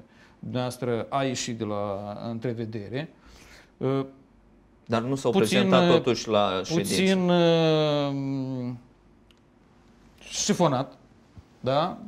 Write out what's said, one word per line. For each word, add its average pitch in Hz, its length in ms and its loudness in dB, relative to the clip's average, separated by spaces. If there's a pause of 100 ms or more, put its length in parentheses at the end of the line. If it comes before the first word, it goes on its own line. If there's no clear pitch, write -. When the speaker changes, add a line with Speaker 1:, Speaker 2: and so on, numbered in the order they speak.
(400)
Speaker 1:
dumneavoastră, 120 680 -4
a 139 140 -2
ieșit 123 340 -4
de 113 60 -4
la 104 540 -6 (120)
întrevedere. 113 800 -8 (680)
Uh, 135 280 -2 (800)
Speaker 2:
Dar 113 160 0
nu 131 140 -2
s-au 131 160 -2
Speaker 1:
puțin, 113 160 4
Speaker 2:
prezentat 98 420 4
Speaker 1:
uh, 170 60 6
Speaker 2:
totuși 120 320 0
la 101 360 2
ședință. 170 300 -2
Speaker 1:
puțin, 185 360 2
uh, 143 1400 2 (1500)
șifonat, - 800 0 (640)
da? 143 380 0 (100)